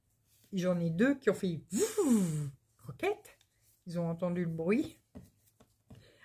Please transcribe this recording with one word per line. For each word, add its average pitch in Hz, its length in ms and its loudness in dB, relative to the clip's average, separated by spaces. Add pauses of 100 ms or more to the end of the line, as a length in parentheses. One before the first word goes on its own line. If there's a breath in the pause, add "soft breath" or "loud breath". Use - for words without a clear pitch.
(520)
J'en 180 280 0
ai 170 100 0
deux 233 260 4
qui - 140 -2
ont 185 40 6
fait « 180 280 -4 (100)
Vouf ! 214 760 2 (280)
Croquette ! » - 600 -6 (500)
Ils 170 120 -6
ont 170 80 -2
entendu 175 340 -2
le 165 100 -2
bruit. 185 480 -2 (1300 loud breath)